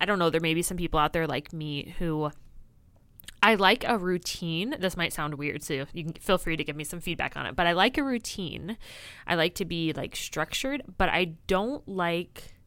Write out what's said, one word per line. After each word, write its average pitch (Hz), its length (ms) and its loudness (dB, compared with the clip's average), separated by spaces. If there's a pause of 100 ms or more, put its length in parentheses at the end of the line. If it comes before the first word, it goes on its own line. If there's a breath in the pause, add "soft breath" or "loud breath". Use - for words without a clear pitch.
I - 40 -8
don't 202 140 0
know, 165 120 4
there 160 100 2
may 160 140 2
be 170 80 0
some 180 140 -2
people 165 240 0
out 151 120 2
there 165 140 0
like 143 260 -4
me 151 460 -6
who, 156 320 -2 (1120)
I 220 120 10
like 196 340 6
a 247 80 4
routine. 180 840 -2
This 180 180 0
might 165 160 0
sound 151 220 -4
weird, 147 280 -6
so 139 300 -4
you 165 120 -6
can 160 80 -6
feel - 260 2
free 170 180 -2
to 156 60 0
give 147 140 -6
me 151 80 -8
some 170 160 -10
feedback 147 360 -4
on 135 100 -4
it, - 100 -8
but 175 100 4
I 170 60 6
like 196 240 4
a 294 80 2
routine. 220 720 -4 (500 loud breath)
I - 80 2
like 170 220 4
to 196 80 -2
be, 165 300 0
like, - 200 -6
structured, - 680 -4 (160)
but 185 100 6
I 165 280 2 (100)
don't 214 420 0
like 175 640 -4 (120)